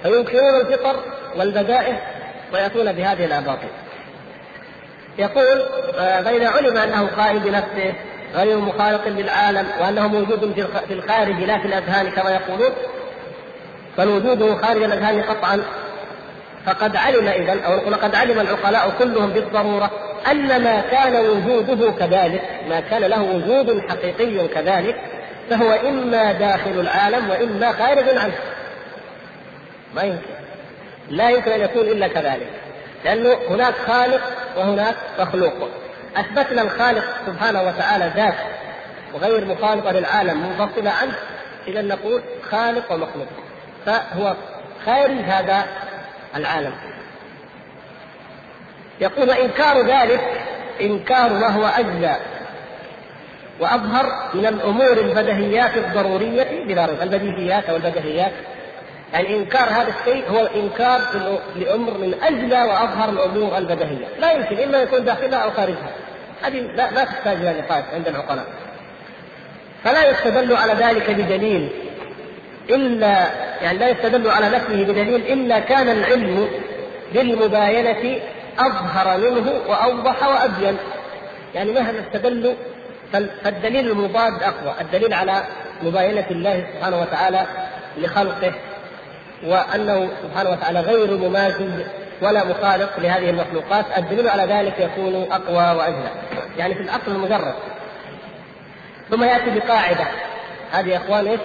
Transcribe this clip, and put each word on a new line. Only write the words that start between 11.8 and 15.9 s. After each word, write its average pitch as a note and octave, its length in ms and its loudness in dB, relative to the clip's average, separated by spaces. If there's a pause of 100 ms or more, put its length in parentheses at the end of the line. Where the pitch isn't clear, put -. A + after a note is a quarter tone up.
كما F#3+ 220 0
يقولون، F#3+ 400 0 (1300)
فوجوده G#3 580 4
خارج A3 280 2
الأذهان G#3 380 2
قطعًا، G#3 400 0 (1040)